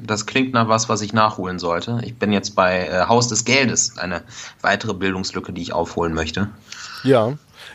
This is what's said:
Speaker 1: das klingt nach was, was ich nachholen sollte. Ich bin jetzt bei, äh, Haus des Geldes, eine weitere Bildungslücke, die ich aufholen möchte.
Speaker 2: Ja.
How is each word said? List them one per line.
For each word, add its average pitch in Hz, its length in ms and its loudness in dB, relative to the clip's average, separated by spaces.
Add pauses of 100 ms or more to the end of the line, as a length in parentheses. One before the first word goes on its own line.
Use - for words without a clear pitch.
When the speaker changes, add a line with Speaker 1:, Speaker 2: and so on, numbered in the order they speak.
Speaker 1:
das 107 220 -2
klingt 131 260 0
nach 117 140 4
was, 113 220 2
was 107 120 0
ich 104 100 -4
nachholen 104 460 2
sollte. 87 460 -2
Ich - 160 -10
bin 104 120 2
jetzt 98 240 0
bei, 92 320 4
äh, 90 200 2
Haus 120 220 4
des 110 160 -2
Geldes, 120 520 2
eine 87 240 -6 (400)
weitere 101 320 0
Bildungslücke, 92 600 -4
die 85 100 -8
ich - 100 -8
aufholen 85 400 -2
möchte. 82 360 -2 (540)
Speaker 2:
Ja. 127 300 4 (420)